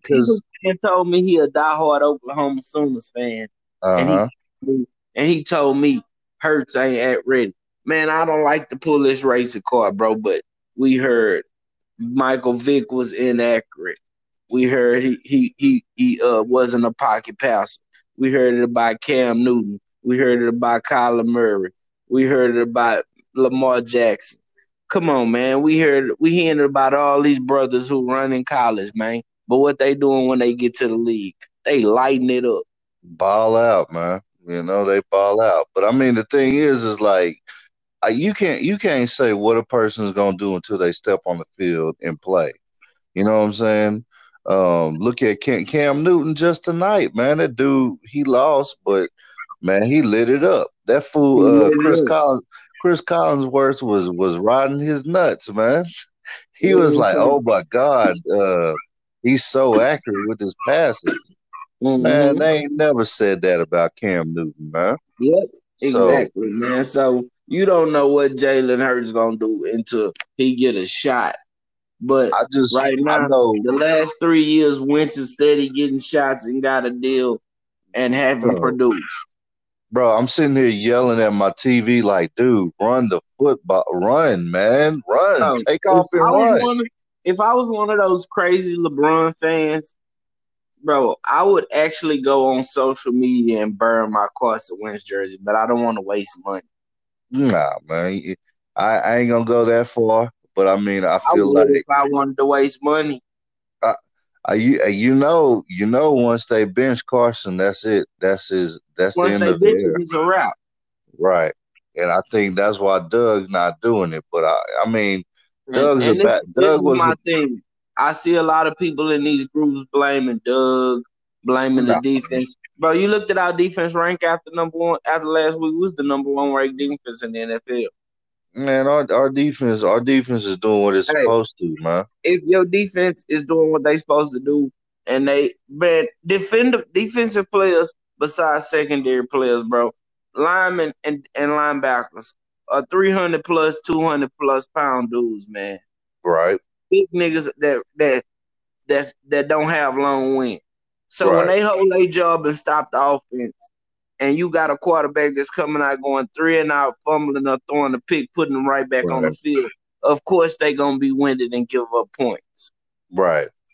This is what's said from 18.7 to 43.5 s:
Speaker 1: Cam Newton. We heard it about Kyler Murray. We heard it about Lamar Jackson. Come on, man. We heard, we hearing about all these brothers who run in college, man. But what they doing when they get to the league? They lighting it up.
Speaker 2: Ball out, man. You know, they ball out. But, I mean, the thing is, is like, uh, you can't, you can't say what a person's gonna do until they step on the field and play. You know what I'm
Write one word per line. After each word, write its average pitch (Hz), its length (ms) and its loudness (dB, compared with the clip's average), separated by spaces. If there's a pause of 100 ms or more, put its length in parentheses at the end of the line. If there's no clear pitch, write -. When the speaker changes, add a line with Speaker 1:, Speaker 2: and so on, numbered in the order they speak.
Speaker 1:
Cam 123 420 0
Newton. 110 360 0 (240)
We 123 140 0
heard 123 240 2
it 117 60 0
about 117 360 0
Kyler 120 420 0
Murray. 110 460 0 (360)
We 131 180 2
heard 127 300 2
it 120 60 2
about 117 440 0 (300)
Lamar 131 460 0
Jackson. 117 580 -2 (500)
Come 170 200 -2
on, 123 220 0
man. 131 300 0
We 156 180 2
heard, 139 400 2
we 165 120 2
hearing 165 280 2
about 135 340 2
all 143 280 2
these 143 180 2
brothers 127 500 0
who 131 200 -2
run 135 240 -2
in 127 120 -4
college, 110 500 -2
man. 113 260 -4 (260)
But 123 120 2
what 139 200 2
they 139 160 2
doing 135 320 2
when 127 120 2
they 120 140 2
get 120 220 -2
to 127 120 -2
the 113 80 -2
league? 113 400 -4 (300)
They 135 180 2
lighting 127 460 2
it 123 160 0
up. 110 180 -2 (400)
Speaker 2:
Ball 101 520 0
out, 110 360 2
man. 87 300 -6 (260)
You 87 160 -6
know, 98 200 -2
they 98 180 2 (100)
ball 101 300 2
out. 90 340 2
But, 95 100 0
I 110 60 2
mean, 131 240 2
the 113 80 0
thing 135 320 0
is, 139 300 2
is 107 140 -4
like, 92 400 2 (640)
uh, - 40 2
you 147 260 0
can't, 170 300 -2
you 202 160 -2
can't 135 300 0
say 117 240 0
what 107 240 0
a 113 60 -2
person's 110 500 -2
gonna 101 240 0
do 98 180 -4
until 92 220 -6
they 87 140 0
step 95 340 -2
on 87 120 -4
the 82 80 -12 (120)
field 82 440 -2
and 80 180 -8
play. 90 340 -2 (600)
You 95 120 -2
know 110 140 2
what 107 60 2
I'm 104 60 -2